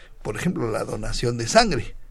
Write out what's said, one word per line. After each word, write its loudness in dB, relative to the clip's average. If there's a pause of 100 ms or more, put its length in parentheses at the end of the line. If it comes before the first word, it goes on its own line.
(220)
por -4
ejemplo, -2
la -2
donación -2
de -4
sangre. 4 (160)